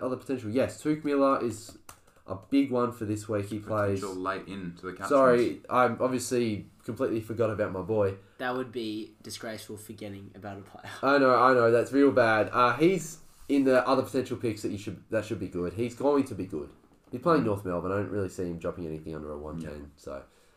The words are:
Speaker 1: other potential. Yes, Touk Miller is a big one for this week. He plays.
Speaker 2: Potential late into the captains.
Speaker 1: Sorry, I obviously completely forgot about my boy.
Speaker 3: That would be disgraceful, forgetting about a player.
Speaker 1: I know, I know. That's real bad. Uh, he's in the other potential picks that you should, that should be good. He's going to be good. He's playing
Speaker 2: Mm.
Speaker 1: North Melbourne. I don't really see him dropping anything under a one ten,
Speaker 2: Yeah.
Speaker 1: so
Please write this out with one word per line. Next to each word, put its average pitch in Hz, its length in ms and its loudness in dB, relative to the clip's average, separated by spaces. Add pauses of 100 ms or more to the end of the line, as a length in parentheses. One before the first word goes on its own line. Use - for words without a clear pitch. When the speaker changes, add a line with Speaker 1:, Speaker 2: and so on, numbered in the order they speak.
Speaker 1:
other 127 120 -4
potential. 120 340 -6
Yes, 113 320 0
Touk 151 220 -2
Miller 139 400 2
is - 340 -6 (500)
a 92 80 -8
big 139 360 0
one 120 200 0
for 113 140 -8
this 104 220 -4
week. 104 200 -2
He 104 120 -6
plays. 101 420 0
Speaker 2:
Potential 95 200 -6
late 95 260 -6
into 90 380 -10
the 90 60 -6
captains. 95 180 -8
Speaker 1:
Sorry, 123 600 4
I 123 160 4
obviously 120 840 -2 (160)
completely 110 380 -4
forgot 107 280 -2
about 98 220 -2
my 92 100 -6
boy. 98 340 0 (220)
Speaker 3:
That 127 180 -4
would 123 160 -4
be 110 520 -8
disgraceful, 110 540 -12
forgetting 101 580 -14
about 101 240 -12
a - 20 -16
player. - 300 -18 (100)
Speaker 1:
I 139 160 4
know, 131 160 6
I 123 200 8
know. 117 180 6
That's 117 200 4
real 139 200 6
bad. 113 400 4
Uh, 120 260 4
he's 170 420 2 (300)
in 139 140 4
the 127 240 6
other 131 160 4
potential 127 340 -4
picks 107 240 -4
that 110 100 -4
you 101 60 -6
should, 98 320 -10
that 107 160 -2
should 95 140 -6
be 90 80 -6
good. 87 260 -4
He's 117 220 -4
going 139 300 2
to 101 100 -10
be 92 100 -6
good. 71 240 -8 (420)
He's 127 100 -8
playing 160 220 4
Speaker 2:
Mm. - 20 0
Speaker 1:
North 104 200 -2
Melbourne. 87 260 -4
I 98 60 0
don't 101 120 -4
really 95 200 -4
see 92 140 -8
him 87 160 -6
dropping 87 260 -6
anything 78 300 -10
under 76 160 -10
a 73 60 -10
one 76 220 -10
ten, 78 120 -10
Speaker 2:
Yeah. 73 140 -14 (120)
Speaker 1:
so 67 260 -12 (340)